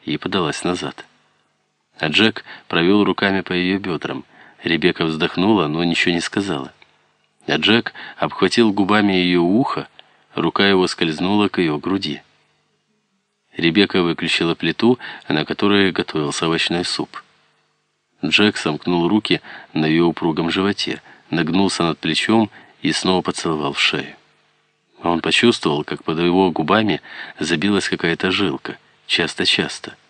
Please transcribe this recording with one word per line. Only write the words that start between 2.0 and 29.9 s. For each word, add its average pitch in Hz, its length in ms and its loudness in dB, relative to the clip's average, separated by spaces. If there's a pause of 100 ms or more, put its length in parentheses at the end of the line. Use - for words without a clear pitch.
Джек 107 360 2 (220)
провел 92 360 4
руками 95 380 0
по 90 120 -6
ее 90 260 0
бедрам. 85 440 -6 (400)
Ребекка 82 420 0
вздохнула, 82 640 0
но 80 160 -2
ничего 87 300 0
не 85 80 0
сказала. 80 500 -4 (760)
А - 100 0
Джек 110 360 0 (240)
обхватил 95 540 2
губами 101 420 2
ее 90 280 4
ухо, 92 460 0 (480)
рука 82 320 2
его 95 180 4
скользнула 87 600 0
к - 120 -2
ее 78 200 0
груди. 80 420 -4 (1400)
Ребекка 90 440 2
выключила 85 540 0
плиту, 113 420 2 (300)
на 76 180 0
которой 101 460 2
готовился 80 540 -4
овощной 85 400 0
суп. - 360 -8 (1000)
Джек 101 340 2
сомкнул 85 500 0
руки 92 340 0 (320)
на 78 120 0
ее 82 220 4
упругом 85 420 -2
животе, 95 520 -4 (280)
нагнулся 85 540 0
над 82 140 -2
плечом 107 520 0 (320)
и 80 100 0
снова 92 300 0
поцеловал 76 520 -4
в - 60 -8
шею. - 360 -2 (880)
Он 85 180 0
почувствовал, 80 640 2
как - 200 -8
под 80 160 -4
его 87 320 4
губами 87 500 0 (380)
забилась 87 500 0
какая-то 85 420 0
жилка, 92 460 -2 (300)
часто-часто. - 880 -2 (140)